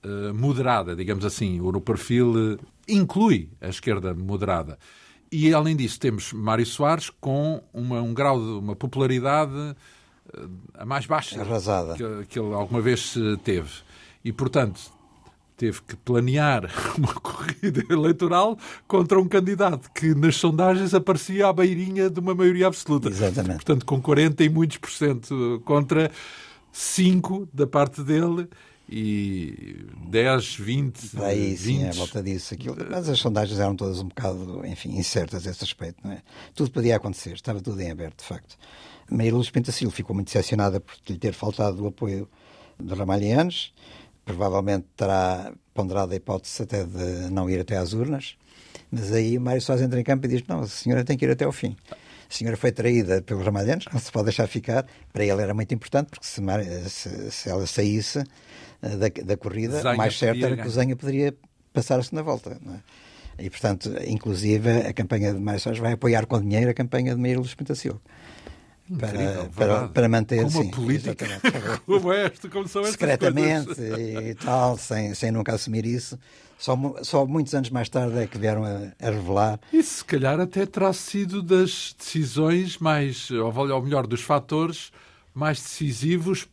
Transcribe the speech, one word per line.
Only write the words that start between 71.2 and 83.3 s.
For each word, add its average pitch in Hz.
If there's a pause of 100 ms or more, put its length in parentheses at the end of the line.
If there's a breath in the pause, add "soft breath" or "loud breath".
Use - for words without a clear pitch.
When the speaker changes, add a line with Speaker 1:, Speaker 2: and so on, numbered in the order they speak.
Speaker 2:
exatamente. 113
Speaker 1:
<laughs> -
Como 180
é, 196
como -
são 202
estas 208
Speaker 2:
Secretamente 151
Speaker 1:
coisas. 113
Speaker 2:
e 110
tal, 123
sem, 107
sem 113
nunca 113
assumir 110
isso. 120 (400 soft breath)
Só 127
mu-, 135
só 139
muitos 147
anos 135
mais 120
tarde 123
é 113
que -
vieram 107
a, 101
a 117
revelar. 104 (140)
Speaker 1:
E 320
se -
calhar 135
até 196
terá 190
sido 196
das 185
decisões 160
mais, 147